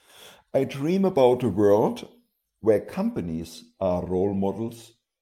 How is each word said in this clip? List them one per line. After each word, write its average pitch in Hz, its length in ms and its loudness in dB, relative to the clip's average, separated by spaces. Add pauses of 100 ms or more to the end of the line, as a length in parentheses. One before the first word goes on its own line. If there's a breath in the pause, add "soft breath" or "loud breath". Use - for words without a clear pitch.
(540 loud breath)
I 135 100 2
dream 156 420 -2
about 131 380 4
a 120 60 2
world 104 580 2 (540)
where 107 180 2
companies 87 840 -8 (160)
are 90 260 -2
role 92 280 -2
models 98 600 -6 (280)